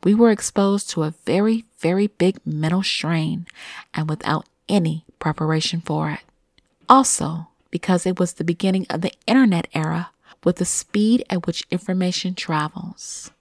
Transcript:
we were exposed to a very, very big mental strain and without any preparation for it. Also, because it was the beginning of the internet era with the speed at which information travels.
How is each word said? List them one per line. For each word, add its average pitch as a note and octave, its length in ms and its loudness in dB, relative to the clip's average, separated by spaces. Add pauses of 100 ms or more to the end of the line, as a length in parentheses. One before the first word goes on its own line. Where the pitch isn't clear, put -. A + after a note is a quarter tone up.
we G#3 100 6
were A#3 160 8
exposed G3+ 600 0
to D#3+ 140 -2
a D#3 100 -4 (100)
very, A3 400 0 (140)
very F#3+ 300 0
big F#3 360 0
mental D#3+ 380 0
strain E3 640 -2 (480)
and D#3 160 -2
without - 360 -4 (220)
any D#3+ 380 0 (120)
preparation D#3 640 -2
for D#3 300 -4
it. D#3 100 -8 (680)
Also, E3 600 4 (220)
because F3+ 360 0
it F#3 120 -2
was F3+ 160 0
the E3+ 100 -6
beginning F#3 460 0
of E3 100 -4
the F3+ 120 -4 (140)
internet G#3+ 480 4
era D#3+ 360 -2 (340)
with F3+ 120 2
the F3+ 80 -2
speed A3 640 0
at F3+ 180 -2
which - 240 -6
information F3+ 640 -2
travels. - 960 -6 (100)